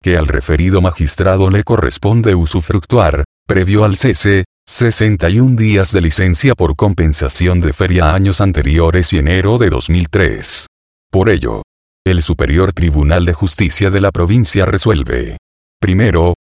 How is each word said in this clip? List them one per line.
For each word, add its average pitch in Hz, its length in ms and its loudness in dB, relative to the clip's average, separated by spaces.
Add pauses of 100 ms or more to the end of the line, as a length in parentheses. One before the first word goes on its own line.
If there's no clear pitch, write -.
que 90 140 0
al 78 100 0
referido 80 540 0
magistrado 92 680 0
le 101 140 0
corresponde 110 720 0
usufructuar, 85 880 0 (240)
previo 101 380 2
al 98 100 0
cese, 101 500 0 (220)
sesenta 107 640 0
y 104 100 2
un 127 160 4
días 104 360 2
de 92 100 2
licencia 92 540 0
por 76 200 0
compensación 87 840 0
de 80 140 0
feria 87 420 0
años 98 260 0
anteriores 82 720 2
y 80 60 0
enero 92 380 0
de 110 120 2
dos 64 200 -4
mil 85 200 0
tres. - 560 -4 (460)
Por 95 180 2
ello, 62 320 -2 (440)
el 90 180 0
Superior 85 500 0
Tribunal 80 520 0
de 85 80 0
Justicia 95 580 -2
de 98 100 0
la 98 100 0
provincia 98 540 0
resuelve. 65 720 -2 (420)
Primero, 92 560 2 (160)